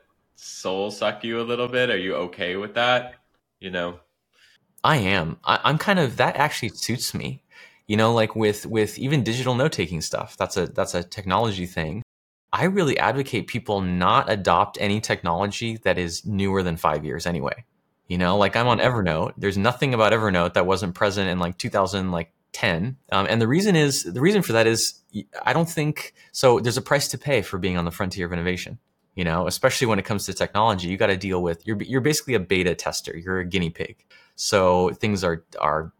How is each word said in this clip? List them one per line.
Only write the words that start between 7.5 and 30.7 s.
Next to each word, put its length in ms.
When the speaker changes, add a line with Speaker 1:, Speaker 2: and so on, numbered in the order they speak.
Speaker 2:
You 100
know, 160
like, 220
with, 300
with 340
even 240
digital 320
note-taking 460
stuff, 360
that's 200
a, 100
that's 260
a 100
technology 600
thing. 380
I 120
really 340
advocate 480
people 340
not 480
adopt 500
any 220
technology 840
that 140
is 280
newer 380
than 140
five 260
years 220
anyway. 400
You 100
know, 200
like, 180
I'm 120
on 120
Evernote. 580
There's 200
nothing 360
about 200
Evernote 400
that 120
wasn't 300
present 340
in, 100
like, 180
two 120
thousand, 420
like, 200
ten. 440
Um, 180
and 120
the 60
reason 300
is, 260
the 160
reason 220
for 100
that 160
is 280
y-, 100
I 80
don't 160
think, 440
so 260
there's 160
a 60
price 280
to 80
pay 240
for 160
being 200
on 80
the 60
frontier 340
of 80
innovation, 440
you 80
know, 240
especially 400
when 120
it 40
comes 220
to 80
technology. 560